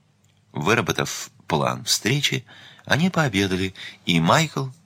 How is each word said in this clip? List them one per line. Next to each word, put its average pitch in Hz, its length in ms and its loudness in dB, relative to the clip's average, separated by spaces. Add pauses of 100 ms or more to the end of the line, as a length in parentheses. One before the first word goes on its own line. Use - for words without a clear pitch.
(520)
Выработав 80 800 -2 (160)
план 64 380 -2
встречи, 135 600 -2 (400)
они 151 240 2
пообедали, 95 640 0 (320)
и 87 140 4
Майкл 135 480 2 (180)